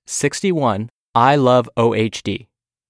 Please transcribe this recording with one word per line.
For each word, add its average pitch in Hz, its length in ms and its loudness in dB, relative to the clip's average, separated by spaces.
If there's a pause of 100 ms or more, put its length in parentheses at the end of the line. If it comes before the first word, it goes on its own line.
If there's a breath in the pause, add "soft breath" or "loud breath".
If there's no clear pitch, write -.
sixty-one 139 800 -2 (240)
I 127 220 4
Love 127 420 2
O 117 160 2
H 110 300 -4
D. - 260 -8 (400)